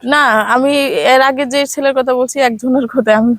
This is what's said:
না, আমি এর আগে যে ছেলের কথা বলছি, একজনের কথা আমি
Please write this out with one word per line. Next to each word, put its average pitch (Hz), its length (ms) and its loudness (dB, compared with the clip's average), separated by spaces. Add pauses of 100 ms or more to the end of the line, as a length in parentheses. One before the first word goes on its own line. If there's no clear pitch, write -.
না, 247 380 2
আমি 254 300 0 (160)
এর 254 340 2
আগে 269 240 0
যে 277 200 -2
ছেলের 277 280 -2
কথা 254 200 0
বলছি, 254 260 -2
একজনের 254 480 0
কথা 220 300 0
আমি 233 220 2